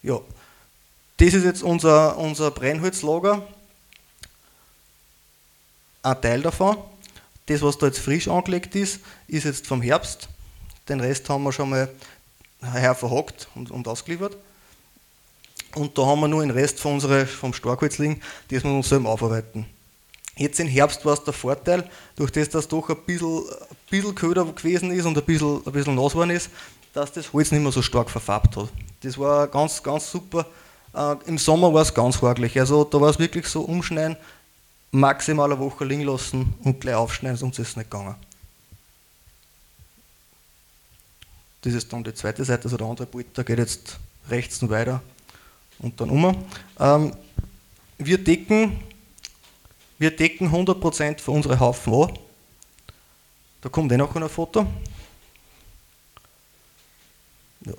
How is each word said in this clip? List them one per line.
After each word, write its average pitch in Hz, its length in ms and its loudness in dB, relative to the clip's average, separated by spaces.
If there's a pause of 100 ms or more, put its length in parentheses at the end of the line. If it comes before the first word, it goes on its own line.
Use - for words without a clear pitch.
Ja. 123 160 -2 (960)
Das 180 180 8
ist 190 80 6
jetzt 180 220 0
unser, 160 520 6
unser 156 360 -2
Brennholzlager. 170 880 -2 (2500)
Ein 131 180 0
Teil 120 200 0
davon. 190 360 0 (680)
Das, 147 160 0
was 143 140 2
da 151 100 2
jetzt 135 120 0
frisch 156 300 -2
angelegt 180 480 -2
ist, 196 240 -4 (260)
ist 151 180 -4
jetzt 139 220 -4
vom 127 160 -2
Herbst. - 460 -2 (600)
Den 139 120 -4
Rest 131 280 -4
haben 139 140 0
wir 139 100 -2
schon 135 180 -4
mal 131 180 0 (760)
heuer 123 320 2
verhackt 123 600 -6
und, 120 160 -14
und 120 160 -10
ausgeliefert. 175 480 -8 (1400)
Und 147 220 -6
da 135 80 2
haben 143 160 4
wir 151 80 2
nur 156 140 2
den 143 80 0
Rest 131 300 0
von 147 140 -2
unsere, 139 320 2
vom 127 280 -6
Starkholz 127 440 -2
liegen, 151 220 0 (280)
das 131 140 -2
wir 143 80 0
uns 135 180 0
selber 131 200 4
aufarbeiten. 110 560 -2 (720)
Jetzt 143 240 -2
im 165 80 0
Herbst 139 360 2
war 147 100 4
es 143 100 -4
der 143 80 -4
Vorteil, 175 560 -2 (280)
durch 143 140 -2
das, 151 180 0
dass 151 200 -2
doch 160 220 -2
ein 156 60 0 (100)
bisschen, 165 320 -2
ein - 380 -12 (120)
bisschen 196 260 -2
köder 175 300 2
gewesen 175 460 -2
ist 180 160 0
und 160 100 0
ein 147 80 0
bisschen, 151 400 2
ein - 80 -8
bisschen 139 220 0
nass 135 180 2
geworden 170 180 2
ist, 175 200 -4 (420)
dass 143 200 -6
das 160 200 -12
Holz 147 200 4
nicht 147 100 4
mehr 139 100 0
so 131 80 0
stark 120 300 0
verfärbt - 460 2
hat. 107 120 -6 (320)
Das 131 160 -8
war 143 300 2
ganz, 147 360 0
ganz 147 280 -4
super. 170 360 -4 (480)
Äh, 147 220 -2 (100)
im 160 120 -4
Sommer 165 340 6
war 156 100 8
es - 120 2
ganz 123 260 2
hagelig. 123 400 2
Also 143 240 6
da 147 160 2
war 147 80 8
es 151 100 4
wirklich 165 280 0
so, 160 160 -6
umschneiden, 160 540 -2 (760)
maximal 139 600 4
eine 139 80 0
Woche 135 280 -4
liegen 143 160 -2
lassen 131 500 -2 (120)
und 135 160 0
gleich 127 160 -2
aufschneiden, 117 420 -2
sonst 127 200 -6
ist 117 120 -6
es - 60 -12
nicht 110 140 -10
gegangen. 98 240 -10 (3500)
Das 123 100 -2
ist 117 200 -4
dann 117 120 -8
die 113 80 -8
zweite 107 320 -6
Seite, 123 200 -2
also 120 120 -4
der 110 100 -6
andere 120 200 -8
Polter 123 360 -10
geht 117 160 0
jetzt - 400 -4 (300)
rechts 120 340 -4
und 117 60 0
weiter 120 340 -2 (760)
und 117 220 -8
dann 110 100 -2
um. 180 340 2 (340)
Ähm, 143 380 4 (840)
wir 175 240 0
decken, 208 580 2 (1160)
wir 156 160 2
decken 165 360 0
hundert 180 300 2
Prozent 151 400 -2
für - 100 -8
unsere 143 280 2
Haufen 123 360 2
an. 156 240 2 (1400)
Da 135 60 -10
kommt 151 240 0
eh 123 40 6
noch 139 180 2
ein 160 140 -4
Foto. 185 380 0 (3000)
Ja. 107 140 -12